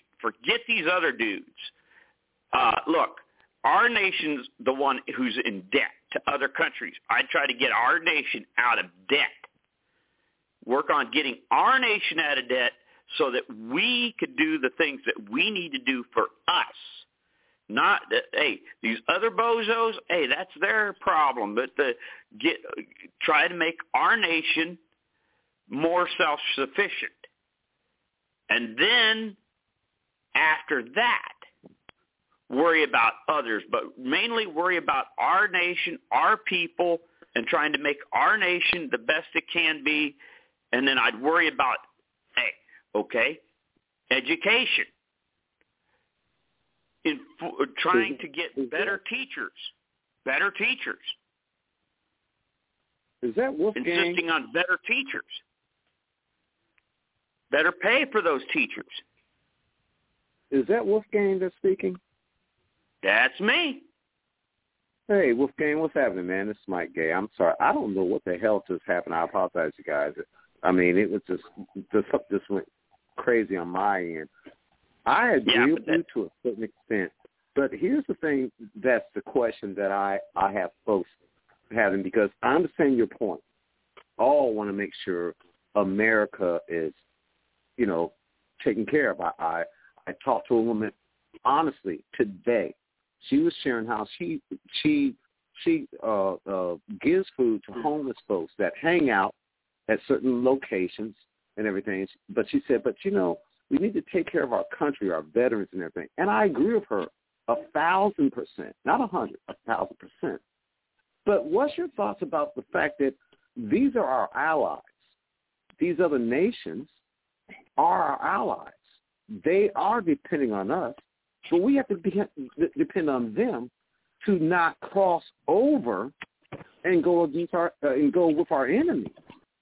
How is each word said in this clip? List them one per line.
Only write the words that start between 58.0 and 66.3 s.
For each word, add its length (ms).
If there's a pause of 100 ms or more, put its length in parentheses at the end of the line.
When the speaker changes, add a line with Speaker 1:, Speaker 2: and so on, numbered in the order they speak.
Speaker 1:
for 100
those 200 (120)
teachers. 320 (1700)
Speaker 2:
Is 160
that 180
Wolfgang 540
that's 180
speaking? 380 (1080)
Speaker 1:
That's 360
me. 420 (1300)
Speaker 2:
Hey, 260
Wolfgang, 460
what's 140
happening, 340
man? 200